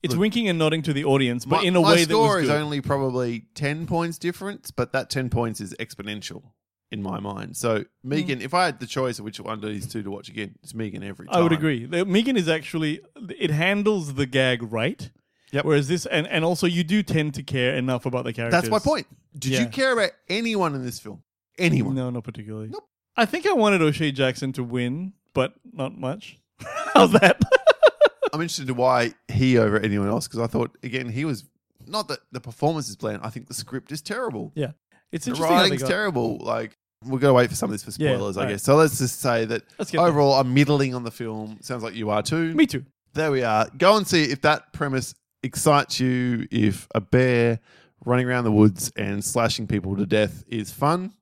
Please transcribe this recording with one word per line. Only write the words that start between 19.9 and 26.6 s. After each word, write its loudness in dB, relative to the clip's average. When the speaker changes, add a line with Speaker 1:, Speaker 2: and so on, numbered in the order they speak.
Speaker 2:
about 0
anyone 0
in -6
this -8
film? -16
Anyone? 2
Speaker 1:
No, -4
not -8
particularly. -12
Speaker 2:
Nope. -14
Speaker 1:
I 4
think -4
I 2
wanted 4
O'Shea 0
Jackson -2
to -6
win, -6
but 0
not -8
much. -10